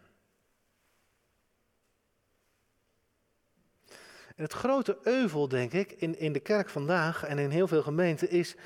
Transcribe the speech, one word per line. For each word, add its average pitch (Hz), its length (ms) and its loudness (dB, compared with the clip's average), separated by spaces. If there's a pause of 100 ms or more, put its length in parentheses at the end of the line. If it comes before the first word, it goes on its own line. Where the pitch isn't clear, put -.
(4000)
En 160 80 -8
het 151 80 -6
grote 247 500 0
euvel, 185 460 2
denk 123 240 0
ik, 196 200 0
in, 165 260 -4
in 156 140 0
de 139 80 -2
kerk 208 280 0
vandaag 160 560 0
en 147 140 -4
in 143 120 0
heel 170 180 2
veel 156 140 2
gemeenten 156 480 0
is, 175 240 0 (120)